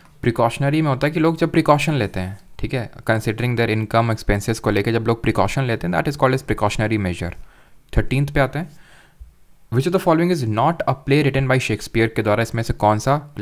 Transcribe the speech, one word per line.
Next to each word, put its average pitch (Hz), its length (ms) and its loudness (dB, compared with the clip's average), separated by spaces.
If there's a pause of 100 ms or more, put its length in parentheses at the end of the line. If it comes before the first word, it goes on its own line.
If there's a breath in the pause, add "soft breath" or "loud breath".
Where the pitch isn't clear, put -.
(220 loud breath)
प्रिकॉशनरी 131 600 0
में 156 80 0
होता 135 180 0
है 151 40 0
कि 165 80 -2
लोग 160 180 2
जब 160 140 0
प्रिकॉशन 156 420 2
लेते 104 260 -2
हैं, 95 200 -8 (200)
ठीक 113 140 -4
है, 123 180 -6
considering 113 680 -2
their 110 180 2
income 113 400 0
expenses 104 440 0
को - 100 0
लेके 104 220 2
जब 113 160 0
लोग 117 140 0
प्रिकॉशन 117 420 0
लेते 113 240 -2
हैं, 90 60 -2
that 160 160 0
is 143 100 -8
called 139 220 2
as - 80 -18
precautionary 107 580 0
measure। 87 260 -6 (640 soft breath)
थर्टीनथ 143 300 0
पे 147 120 -2
आते 135 200 0
हैं, 180 100 -8 (1040 soft breath)
which 139 180 2
of 190 60 2
the 180 100 2
following 170 320 4
is 120 180 -2
not 143 160 2
a 131 200 -2
play 143 300 2
written 135 240 2
by 127 100 2
Shakespeare 113 580 0
के 113 60 -2
द्वारा 107 220 2
इसमें 113 200 -4
से - 100 -4
कौन 107 260 4
सा 147 420 -2